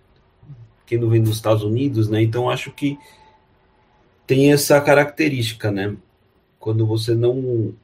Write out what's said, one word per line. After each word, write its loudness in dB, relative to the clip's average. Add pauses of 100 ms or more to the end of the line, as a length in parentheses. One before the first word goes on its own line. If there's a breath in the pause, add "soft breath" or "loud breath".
(840)
quem -2
não -2
vem 4
dos 0
Estados 0
Unidos, -2
né? 0
Então 0
acho -6
que -6 (1300 soft breath)
tem 4
essa 4
característica, 0
né? -6 (640)
Quando -2
você -2
não, -2 (100)